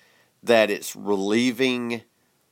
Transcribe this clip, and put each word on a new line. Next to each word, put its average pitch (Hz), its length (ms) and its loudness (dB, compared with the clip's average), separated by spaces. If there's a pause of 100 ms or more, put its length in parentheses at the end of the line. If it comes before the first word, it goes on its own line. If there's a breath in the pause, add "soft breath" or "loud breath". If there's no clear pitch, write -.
(400 soft breath)
that 107 300 4
it's - 240 -6
relieving 117 1080 -2 (500)